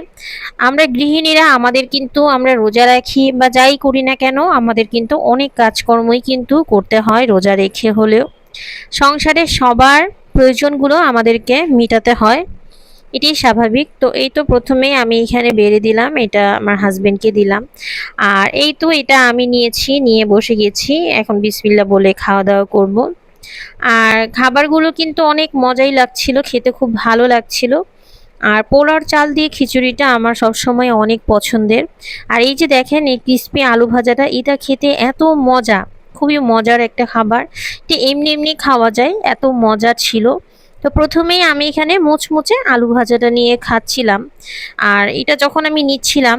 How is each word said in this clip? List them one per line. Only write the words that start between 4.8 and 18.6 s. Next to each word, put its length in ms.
কিন্তু 280
অনেক 220
কাজকর্মই 680
কিন্তু 420
করতে 360
হয় 260
রোজা 300
রেখে 360
হলেও। 340
সংসারে 560
সবার 540
প্রয়োজনগুলো 640
আমাদেরকে 580
মেটাতে 460
হয়, 280
এটাই 220
স্বাভাবিক। 520
তো 140
এই 160
তো 140
প্রথমেই 520
আমি 260
এখানে 300
বেড়ে 280
দিলাম, 380
এটা 260
আমার 220
হাজবেন্ডকে 540
দিলাম। 300
আর 360
এই 200